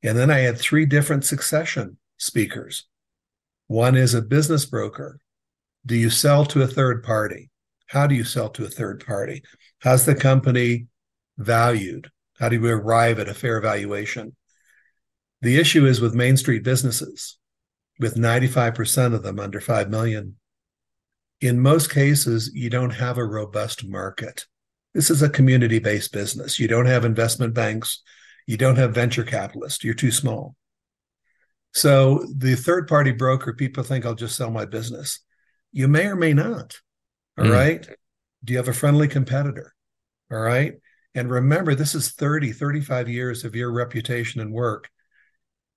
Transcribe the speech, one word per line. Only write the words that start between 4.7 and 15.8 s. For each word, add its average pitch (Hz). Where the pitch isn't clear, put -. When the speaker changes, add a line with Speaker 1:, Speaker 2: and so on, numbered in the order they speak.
Speaker 1:
Do 120
you 117
sell 143
to 143
a 131
third 127
party? 107
How 143
do 139
you 117
sell 113
to -
a -
third 110
party? 117
How's 127
the 151
company 123
valued? 110
How 117
do 117
we 117
arrive 113
at 101
a 104
fair 113
valuation? 104
The 123
issue 160